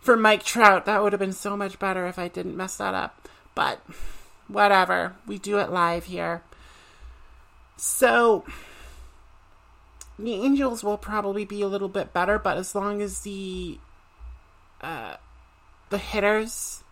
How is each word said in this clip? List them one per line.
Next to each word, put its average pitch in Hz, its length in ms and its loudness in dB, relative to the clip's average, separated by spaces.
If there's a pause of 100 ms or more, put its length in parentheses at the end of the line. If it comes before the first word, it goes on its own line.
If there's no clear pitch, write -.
For 240 160 6
Mike 214 260 4
Trout, 202 420 6
that 208 180 2
would 202 100 2
have 196 60 -2
been 190 120 -2
so 202 240 -6
much 196 220 -6
better 185 300 -2
if 180 100 -8
I 175 100 -6
didn't 180 300 -8
mess 185 200 -8
that 196 180 -2
up. - 260 -6 (340)
But, - 240 0 (720)
whatever. 185 680 4 (100)
We 208 140 -10
do 202 200 0
it - 120 -2
live 170 320 2
here. 170 400 -6 (1300)
So, 233 680 4 (1800)
the 226 140 -4
Angels 254 500 0
will 208 140 0
probably 208 480 -4
be 202 160 -8
a 202 60 0
little 196 200 -4
bit 190 240 -6
better, 185 260 2
but 185 200 -2
as 185 180 -8
long 208 260 -2
as 196 200 -8
the, 185 580 -10 (1000)
uh, 117 340 -12 (760)
the 202 80 -2
hitters 214 960 -2